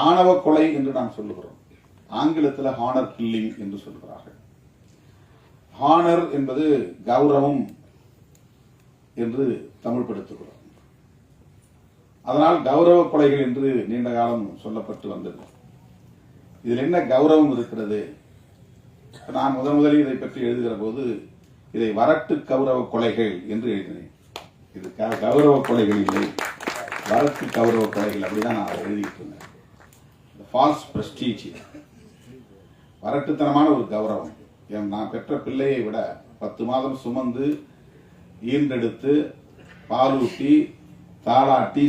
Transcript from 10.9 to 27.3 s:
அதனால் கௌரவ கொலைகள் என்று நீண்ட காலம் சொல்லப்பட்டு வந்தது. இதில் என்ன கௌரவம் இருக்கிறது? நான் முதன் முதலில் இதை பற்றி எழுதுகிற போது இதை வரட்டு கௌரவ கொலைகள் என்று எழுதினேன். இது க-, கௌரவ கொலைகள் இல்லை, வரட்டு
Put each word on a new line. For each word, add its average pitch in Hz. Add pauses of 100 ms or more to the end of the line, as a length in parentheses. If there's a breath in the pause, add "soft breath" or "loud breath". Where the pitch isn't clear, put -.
அதனால் 156 (100)
கௌரவ 170 (120)
கொலைகள் 139
என்று 135 (220)
நீண்ட 120
காலம் 117 (180)
சொல்லப்பட்டு 107
வந்தது. 92 (1200)
இதில் 123
என்ன 175 (160)
கௌரவம் 151
இருக்கிறது? 107 (1300)
நான் 131
முதன் 143
முதலில் 147
இதை 127
பற்றி 127
எழுதுகிற 120
போது 113 (760)
இதை 113 (100)
வரட்டு 156 (140)
கௌரவ 131 (140)
கொலைகள் 113 (180)
என்று 113
எழுதினேன். 92 (680)
இது -
க-, -
கௌரவ 143 (140)
கொலைகள் 104
இல்லை, 98 (840)
வரட்டு - (120)